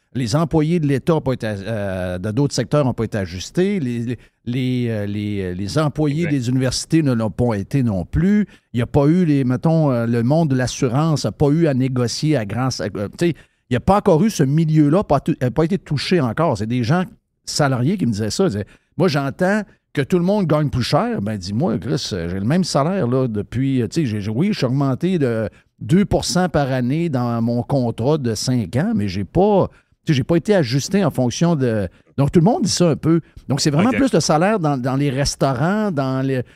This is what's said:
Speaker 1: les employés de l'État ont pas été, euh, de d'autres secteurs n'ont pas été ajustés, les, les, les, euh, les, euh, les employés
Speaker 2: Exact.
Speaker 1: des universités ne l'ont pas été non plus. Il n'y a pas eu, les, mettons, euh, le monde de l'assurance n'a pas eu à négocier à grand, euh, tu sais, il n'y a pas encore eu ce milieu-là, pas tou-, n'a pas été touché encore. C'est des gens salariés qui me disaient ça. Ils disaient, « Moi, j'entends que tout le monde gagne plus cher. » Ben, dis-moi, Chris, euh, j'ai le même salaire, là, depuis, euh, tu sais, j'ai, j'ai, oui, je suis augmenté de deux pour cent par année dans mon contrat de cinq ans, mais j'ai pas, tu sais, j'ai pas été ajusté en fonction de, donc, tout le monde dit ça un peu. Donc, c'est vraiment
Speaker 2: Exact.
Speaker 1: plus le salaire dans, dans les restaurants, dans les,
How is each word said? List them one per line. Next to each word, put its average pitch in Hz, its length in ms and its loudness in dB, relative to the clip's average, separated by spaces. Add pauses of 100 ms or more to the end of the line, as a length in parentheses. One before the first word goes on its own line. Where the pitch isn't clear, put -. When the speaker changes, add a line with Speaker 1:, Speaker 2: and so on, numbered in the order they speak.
(140)
Speaker 1:
les 120 200 -2
employés 160 460 0
de 143 60 0
l'État 139 300 0
ont 151 40 0
pas 127 140 -2
été, 117 120 -6
euh, 98 680 -4
de 98 140 -4
d'autres 135 240 0
secteurs 139 320 0
n'ont 120 80 0
pas 113 100 -4
été 107 140 -4
ajustés, 160 600 -2
les, 120 180 -4
les, 117 200 -6 (280)
les, 123 420 -2
euh, 107 160 -2
les, 104 380 -4
euh, 90 100 -4
les 92 260 -4
employés 156 460 0
Speaker 2:
Exact. 156 60 -2
Speaker 1:
des 127 180 -2
universités 131 540 0
ne 135 100 2
l'ont 113 180 0
pas 120 260 0
été 110 260 -2
non 95 240 -2
plus. 196 400 2 (260)
Il 117 60 -4
n'y 120 40 2
a - 40 -2
pas 143 220 2
eu, 175 180 4
les, 143 180 2
mettons, 147 460 2
euh, 117 160 0
le 117 160 0
monde 151 260 2
de 131 80 0
l'assurance 135 680 0
n'a 104 60 -2
pas 147 160 2
eu 160 180 2
à 139 80 2
négocier 131 640 0
à 107 80 -6
grand, 123 240 -4 (100)
euh, 98 280 -4 (100)
tu 170 80 0
sais, 170 80 0 (340)
il 123 60 -2
n'y - 20 2
a 117 40 0
pas 190 160 2
encore 175 260 4
eu 226 60 4
ce 185 140 0
milieu-là, 156 600 4
pas 139 180 0
tou-, - 200 -2
n'a 127 100 -2
pas 160 140 0
été 170 140 0
touché 160 420 -2
encore. 127 380 0
C'est 107 80 -4
des 123 180 -2
gens 170 200 2 (420)
salariés 135 500 0
qui 175 80 -2
me 117 80 0
disaient 104 160 -2
ça. 196 160 0
Ils 165 60 2
disaient, « 101 160 -4 (320)
Moi, 180 100 4
j'entends 175 540 0 (320)
que 143 80 0
tout 180 160 0
le 170 60 0
monde 196 220 2
gagne 151 220 2
plus 123 140 -2
cher. » 214 400 0
Ben, 107 160 -4
dis-moi, 110 400 -2
Chris, 127 340 -6
euh, 85 160 -4
j'ai 92 100 -4
le 98 60 -4
même 165 200 0
salaire, 160 420 -2
là, 131 220 0
depuis, 120 520 -2
euh, 110 80 0
tu 165 140 -2
sais, 139 40 -2
j'ai, 107 140 -4
j'ai, 101 100 -4
oui, 147 220 0
je - 60 -6
suis 139 80 -2
augmenté 143 520 0
de 117 300 -2 (300)
deux 170 260 2
pour - 220 0
cent 180 240 0
par 143 200 0
année 135 380 0
dans 120 320 -2
mon 117 220 0
contrat 131 560 0
de 120 160 -2
cinq 120 420 -2
ans, 202 180 0
mais 104 140 0
j'ai 95 160 -4
pas, 185 440 2 (360)
tu 165 80 2
sais, - 60 2
j'ai 131 60 2
pas 170 120 2
été 208 180 2
ajusté 143 480 0
en 151 80 2
fonction 156 460 0
de, 110 320 0 (300)
donc, 139 120 2
tout 180 100 4
le 156 40 6
monde 262 200 2
dit 170 60 0
ça 170 200 2
un 135 60 0
peu. 160 260 0 (260)
Donc, 139 140 -2
c'est 156 80 0
vraiment 175 200 2
Speaker 2:
Exact. 226 100 0
Speaker 1:
plus 269 120 2
le 170 80 4
salaire 185 400 2
dans, 147 160 0
dans 127 200 -2
les 143 120 0
restaurants, 143 800 0
dans 131 300 -2
les, 131 220 -2 (140)